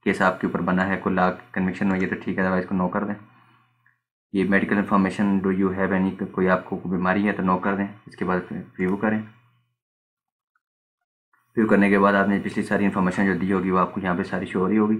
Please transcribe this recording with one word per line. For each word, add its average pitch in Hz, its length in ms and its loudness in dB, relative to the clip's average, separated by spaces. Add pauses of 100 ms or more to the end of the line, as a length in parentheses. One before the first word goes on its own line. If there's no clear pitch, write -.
केस 98 180 0
आपके 92 260 2
ऊपर 85 140 -2
बना 92 220 2
है, 95 140 0
कोई 95 160 -2
लॉ 90 180 2 (220)
conviction 95 360 -2
हुई 92 100 2
है 92 80 0
तो - 80 -2
ठीक - 240 -4
है, 92 60 2
otherwise 92 140 2
इसको 92 160 -4
no 90 180 0
कर 101 100 -2
दें। 104 120 -6 (1200)
ये 95 80 2
medical 98 340 2
information, 98 640 0
do 95 60 -2
you 95 200 0
have 95 220 -2
any, 95 420 -2
कोई 92 160 0
आपको 92 300 0
कोई 87 140 -6
बीमारी 92 320 0
है 104 100 0
तो 92 100 -4
no 92 200 2
कर 98 120 -2
दें। 101 120 -4 (200)
इसके - 180 -8
बाद 90 160 0
फिर 87 380 -12
व्यू 92 160 0
करें। 110 240 0 (2500)
व्यू 110 100 4
करने 101 220 4
के 101 80 4
बाद 101 180 4
आपने 98 240 2
पिछली 101 240 -6
सारी 101 220 0
information 95 400 0
जो 95 100 2
दी 92 160 -2
होगी 92 200 0
वो 92 60 2
आपको 90 240 0
यहाँ 92 160 -2
पे 98 60 -2
सारी 95 220 -6
शो 98 140 -4
हो 92 80 2
रही 104 100 2
होगी। 107 220 2